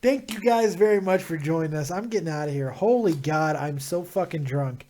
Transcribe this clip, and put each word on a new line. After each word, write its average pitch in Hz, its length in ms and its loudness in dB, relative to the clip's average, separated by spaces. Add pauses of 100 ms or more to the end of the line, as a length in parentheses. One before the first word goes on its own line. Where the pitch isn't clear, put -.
Thank 254 320 0
you 214 60 -10
guys 226 340 4
very 208 260 4
much 185 220 2
for 170 160 -6
joining 156 380 -2
us. 151 160 -4
I'm 202 180 -4
getting 202 180 -2
out 151 200 -2
of 147 80 -4
here. 139 160 -2
Holy 220 420 2
God, 156 420 0
I'm 147 240 -4
so 175 240 -4
fucking 170 420 -4
drunk. 135 440 -4